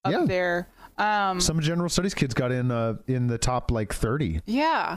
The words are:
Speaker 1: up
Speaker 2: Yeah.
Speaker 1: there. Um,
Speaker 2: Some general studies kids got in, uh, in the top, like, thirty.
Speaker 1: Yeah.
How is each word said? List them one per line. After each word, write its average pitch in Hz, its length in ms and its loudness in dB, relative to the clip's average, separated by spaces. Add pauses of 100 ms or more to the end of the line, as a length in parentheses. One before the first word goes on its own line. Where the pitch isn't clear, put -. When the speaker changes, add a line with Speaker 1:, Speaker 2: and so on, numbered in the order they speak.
Speaker 1:
up 190 60 0
Speaker 2:
Yeah. 339 140 2
Speaker 1:
there. 180 420 0 (320)
Um, 202 420 0
Speaker 2:
Some 165 200 0
general 170 280 0
studies 180 260 0
kids 131 200 0
got 123 160 0
in, 127 220 0
uh, 113 220 0 (120)
in 123 220 0
the 117 100 0
top, 127 320 0
like, 110 240 0
thirty. 113 500 0
Speaker 1:
Yeah. 262 520 0